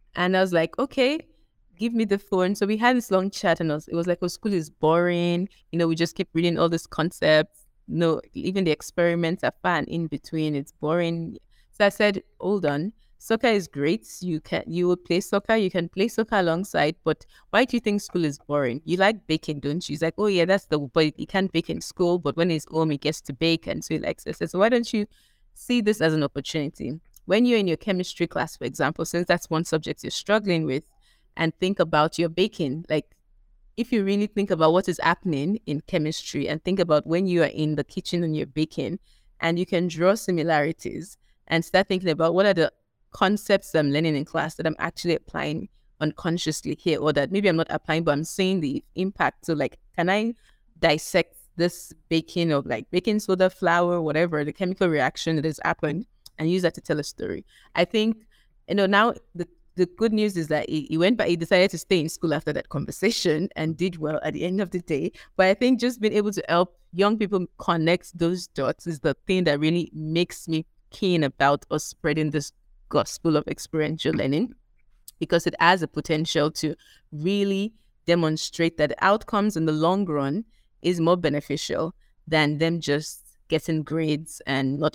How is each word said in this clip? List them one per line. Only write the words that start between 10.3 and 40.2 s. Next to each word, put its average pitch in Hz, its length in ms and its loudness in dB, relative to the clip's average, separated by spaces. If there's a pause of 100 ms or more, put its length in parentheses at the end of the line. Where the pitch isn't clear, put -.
It's 139 160 -8
boring." 165 640 -2 (360)
So 208 120 0
I 196 60 6
said, 196 320 0 (180)
"Hold 190 240 -2
on. 147 300 -2 (240)
Soccer 226 280 -2
is 208 220 2
great. 147 400 -2 (120)
You 170 200 -4
can, - 260 -4
you 175 220 0
will 180 80 4
play 175 240 -2
soccer. 202 340 0
You 202 160 2
can 175 180 -2
play 202 200 -2
soccer 220 300 0
alongside. 165 640 0
But - 200 -2 (260)
why 233 140 4
do 247 120 -4
you 233 40 0
think 208 200 0
school 175 240 -2
is 143 120 -2
boring? 139 480 -2
You 170 120 -2
like 196 320 2
baking, 156 320 -2
don't 147 280 -4
you?" 147 40 -6
He's 147 100 -4
like, 165 160 -2
"Oh 208 80 0
yeah, 180 180 2
that's 190 220 2
the, 151 140 0
but 151 360 0
he - 80 -8
can't 190 280 -2
bake 165 180 -2
in 165 100 -4
school. 175 380 0
But 143 180 -4
when 170 140 2
he's 156 180 -2
home, 160 220 0
he 143 80 -2
gets - 220 -4
to - 120 -12
bake, 165 360 0
and - 160 -6
so 160 100 -6
he 156 60 -2
likes - 260 -6
it." - 40 -8
I - 20 -6
said, 165 180 -6
"So 175 80 -6
why 214 120 4
don't 233 220 0
you 208 140 -2 (480)
see 247 260 0
this 208 200 0
as 160 140 4
an 151 100 0
opportunity? 139 760 -6 (280)
When 220 200 4
you're 233 140 4
in 190 80 0
your 160 80 0
chemistry 180 500 -2
class, - 300 -4
for - 80 -10
example, 147 400 -2
since 175 240 -4
that's 175 200 0
one 165 160 0
subject - 380 -4
you're - 80 -8
struggling 196 540 0
with, 147 260 -4 (460)
and 160 240 -2
think 190 180 0
about 160 400 2
your 170 100 2
baking. 165 640 -2
Like, 151 240 -2 (640)
if 233 160 -4
you 214 100 2
really 202 240 2
think 202 240 -2
about 160 220 4
what 190 160 4
is 170 120 -2
happening 170 640 0
in 151 160 -4
chemistry 151 640 -4
and 156 160 -4
think 185 160 0
about 156 260 4
when 185 220 0
you 170 160 4
are 143 100 -2
in 151 220 0
the 147 80 -2
kitchen 175 400 -4
and 156 120 -2
you're 151 100 -4
baking, 156 520 -4 (400)
and 170 220 -2
you 185 60 -2
can 180 200 0
draw 175 300 2
similarities 160 1000 -2 (300)